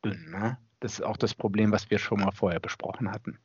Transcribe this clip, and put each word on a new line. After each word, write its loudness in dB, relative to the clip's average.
dünn, -4
ne? -2
Das -6
ist -6
auch -2
das 2
Problem, 4
was 2
wir 4
schon 0
mal 2
vorher 0
besprochen -6
hatten. -10